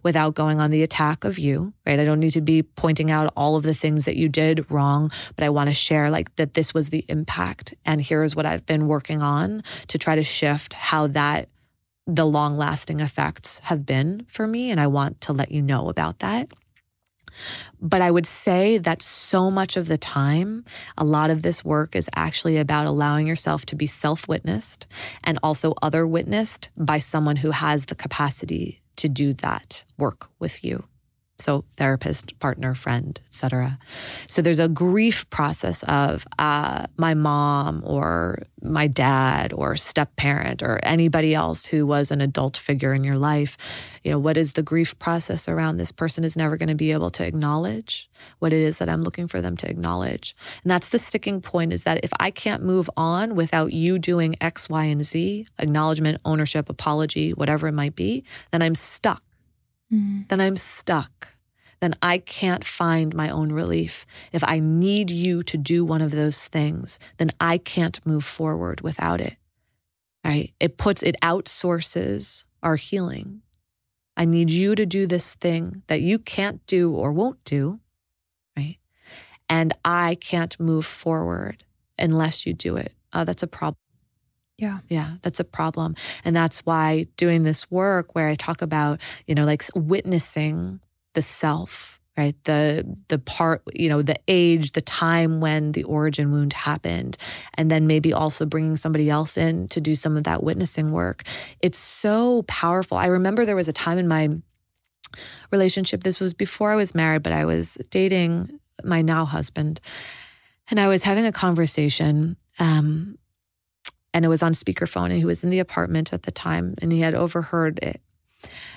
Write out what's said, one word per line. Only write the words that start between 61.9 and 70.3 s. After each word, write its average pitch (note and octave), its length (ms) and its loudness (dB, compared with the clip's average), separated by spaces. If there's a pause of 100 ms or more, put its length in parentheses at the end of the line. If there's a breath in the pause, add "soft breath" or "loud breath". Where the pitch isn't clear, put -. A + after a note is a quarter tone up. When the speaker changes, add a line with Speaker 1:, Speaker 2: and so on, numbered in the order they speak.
Speaker 1:
I F3 160 2
can't F#3 460 -2
find E3 500 0
my D#3 160 -2
own D#3 220 -2
relief. E3 540 -2 (260 loud breath)
If E3+ 120 -2
I D#3+ 160 2
need F3+ 520 2
you F3 320 0
to - 140 -4
do E3 260 2
one D#3+ 180 0
of D3+ 100 0
those D3+ 360 -2
things, D#3+ 500 -4 (200 loud breath)
then D#3+ 120 2 (120)
I E3+ 160 2
can't E3+ 480 -2
move D3+ 180 0
forward D#3 560 -4
without D#3+ 400 -2
it, - 160 -6 (880)
right? D3+ 380 -2